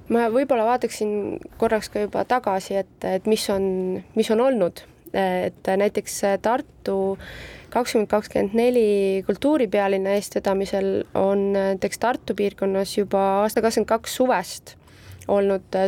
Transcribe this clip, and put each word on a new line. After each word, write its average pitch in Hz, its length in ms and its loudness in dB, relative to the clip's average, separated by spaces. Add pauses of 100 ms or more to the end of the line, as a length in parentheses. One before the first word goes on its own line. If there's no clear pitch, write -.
(100)
Ma 233 180 2
võib-olla 240 380 2
vaataksin 214 760 -2 (160)
korraks 220 320 0
ka 208 120 -4
juba 202 260 -2
tagasi, 202 480 -2
et, 190 300 -4
et 185 220 -2
mis 214 220 0
on, 185 560 -2 (100)
mis 220 160 0
on 220 100 2
olnud. 240 420 0 (320)
Et 185 500 -2
näiteks 196 800 0
Tartu 196 720 -2 (540)
kakskümmend 233 380 0
kakskümmend 208 440 0
neli 208 720 2
kultuuripealinna 196 920 2
eestvedamisel 196 840 -2 (100)
on 196 400 2
näiteks 196 440 -2
Tartu 240 360 -2
piirkonnas 196 640 -2
juba 196 420 2
aasta 214 220 0
kakskümmend 220 260 0
kaks 226 260 -2
suvest 240 600 -2 (540)
olnud 196 480 0 (120)